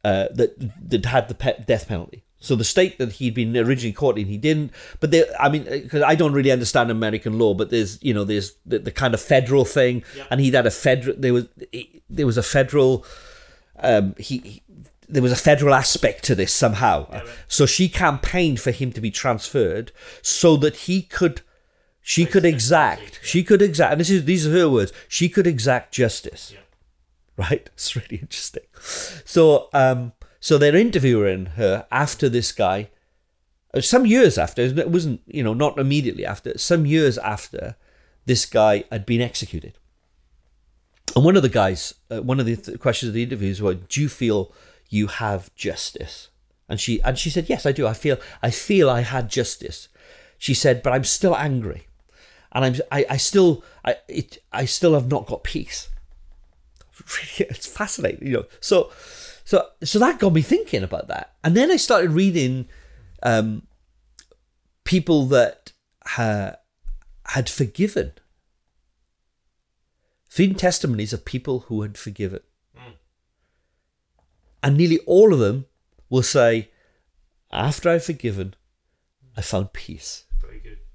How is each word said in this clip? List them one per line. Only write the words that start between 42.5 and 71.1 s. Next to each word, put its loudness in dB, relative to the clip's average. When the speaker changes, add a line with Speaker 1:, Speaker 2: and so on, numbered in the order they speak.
Speaker 1:
th-, -14
questions -2
of -8
the -2
interviews -4
was, 0
"Do -4
you -2
feel -2
you 0
have -6
justice?" -10
And -6
she, -2
and 0
she -4
said, -4
"Yes, -4
I 0
do. -2
I 0
feel, -2
I 0
feel 2
I 2
had -6
justice." -6
She -2
said, 2
"But 0
I'm -2
still 0
angry. -6
And 0
I'm, 2
I, 0
I -2
still, 2
I, 0
it, -10
I -4
still 2
have 2
not -4
got -10
peace." -10
<laughs> -12
Really, -6
it's -12
fascinating, -6
you -2
know. -2
So, 0
so, 0
so 0
that 2
got 4
me 4
thinking -2
about -8
that. -10
And 2
then 4
I 4
started 2
reading, 0
um, 0
people 2
that 0
ha-, -4
had -4
forgiven. -4
Reading 2
testimonies -2